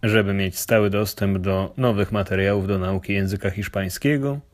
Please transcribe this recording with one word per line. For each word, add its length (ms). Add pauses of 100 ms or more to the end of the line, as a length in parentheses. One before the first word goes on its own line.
żeby 320
mieć 240
stały 320
dostęp 480
do 380
nowych 360
materiałów 540
do 120
nauki 340
języka 380
hiszpańskiego. 880 (140)